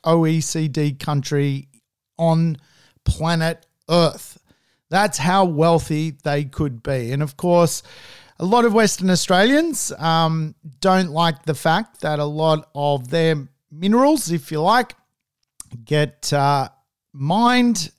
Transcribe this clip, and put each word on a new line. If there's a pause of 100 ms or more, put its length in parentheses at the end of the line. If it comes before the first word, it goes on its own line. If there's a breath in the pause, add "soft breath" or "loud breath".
O
E
C
D
country (500)
on (480 soft breath)
planet (240)
Earth. (520)
That's
how
wealthy (120)
they
could
be.
And
of
course, (560 loud breath)
a
lot
of
Western
Australians,
um, (240)
don't
like
the
fact
that
a
lot
of
their (200)
minerals,
if
you
like, (880)
get,
uh, (420)
mined